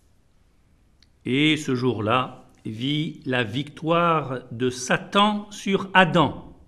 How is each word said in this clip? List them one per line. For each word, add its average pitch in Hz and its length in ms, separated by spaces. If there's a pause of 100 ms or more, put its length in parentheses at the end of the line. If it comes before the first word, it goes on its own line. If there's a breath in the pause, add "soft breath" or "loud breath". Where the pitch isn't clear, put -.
(1300)
Et 147 320
ce 151 180
jour-là 120 720 (140)
vit 147 640
la 123 180
victoire 147 960 (140)
de 123 160
Satan 208 840
sur 190 420
Adam 160 640 (100)